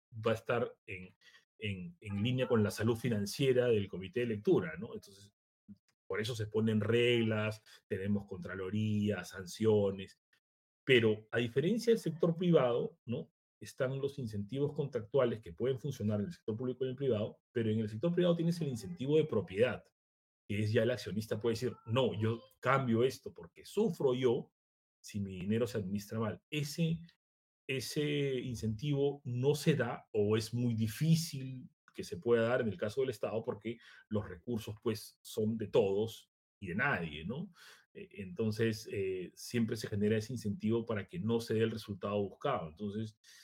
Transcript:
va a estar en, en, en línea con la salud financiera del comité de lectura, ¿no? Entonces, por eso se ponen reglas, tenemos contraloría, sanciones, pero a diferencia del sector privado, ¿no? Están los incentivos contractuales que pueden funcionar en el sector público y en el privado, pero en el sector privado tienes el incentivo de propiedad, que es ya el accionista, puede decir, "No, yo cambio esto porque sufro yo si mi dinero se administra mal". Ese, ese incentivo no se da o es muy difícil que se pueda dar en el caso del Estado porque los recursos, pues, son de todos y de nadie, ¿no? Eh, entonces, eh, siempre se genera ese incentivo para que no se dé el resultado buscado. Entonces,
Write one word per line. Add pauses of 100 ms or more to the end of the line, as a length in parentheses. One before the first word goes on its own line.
(260)
va
a
estar (120)
en, (440)
en,
en
línea
con
la
salud
financiera
del
comité
de
lectura,
¿no?
Entonces, (760)
por
eso
se
ponen
reglas, (260)
tenemos
contraloría,
sanciones, (680)
pero
a
diferencia
del
sector
privado,
¿no? (280)
Están
los
incentivos
contractuales
que
pueden
funcionar
en
el
sector
público
y
en
el
privado, (120)
pero
en
el
sector
privado
tienes
el
incentivo
de
propiedad, (640)
que
es
ya
el
accionista,
puede
decir, (100)
"No,
yo (180)
cambio
esto
porque
sufro
yo (500)
si
mi
dinero
se
administra
mal".
Ese, (680)
ese
incentivo
no
se
da
o
es
muy
difícil (240)
que
se
pueda
dar
en
el
caso
del
Estado
porque (300)
los
recursos,
pues,
son
de
todos (280)
y
de
nadie,
¿no? (420)
Eh,
entonces,
eh,
siempre
se
genera
ese
incentivo
para
que
no
se
dé
el
resultado
buscado.
Entonces, (260)